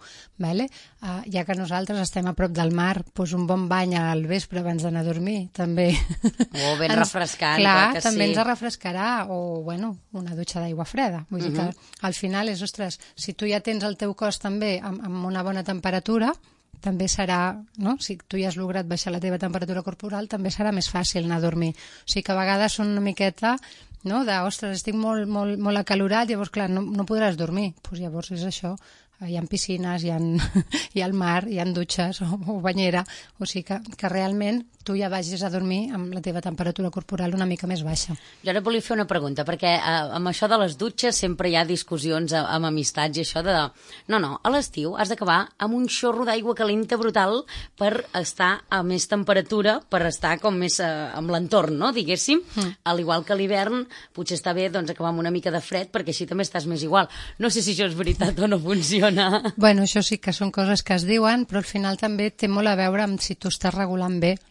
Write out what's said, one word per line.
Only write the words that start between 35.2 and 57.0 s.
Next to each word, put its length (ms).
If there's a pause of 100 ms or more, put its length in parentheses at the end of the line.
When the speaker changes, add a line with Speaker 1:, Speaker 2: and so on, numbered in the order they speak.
Speaker 1:
a 40
dormir 460
amb 180
la 80
teva 220
temperatura 480
corporal 460
una 100
mica 220
més 160
baixa. 320 (260)
Speaker 2:
Jo 80
ara 100
volia 220
fer 140
una 100
pregunta, 380
perquè, 340
eh, 380
amb 100
això 240
de 80
les 180
dutxes 380
sempre 340
hi 60
ha 100
discussions 680
a-, 240
amb 100
amistats 500
i 40
això 260
de, 80 (540)
"No, 100
no, 240
a 80
l'estiu 480
has 100
d'acabar 480
amb 180
un 140
xorro 360
d'aigua 320
calenta 400
brutal 480 (340)
per 260 (140)
estar 500
a 140
més 240
temperatura, 800
per 140
estar 380
com 180
més, 220
eh, 340
amb 160
l'entorn, 480
no?", 140
diguéssim. 480 (160)
Speaker 1:
Mm. 260
Speaker 2:
Al 160
igual 260
que 100
a 20
l'hivern, 500 (260)
potser 240
està 160
bé, 160
doncs, 220
acabar 200
amb 100
una 100
mica 220
de 80
fred, 320
perquè 160
així 180
també 160
estàs 240
més 160
igual. 260 (300)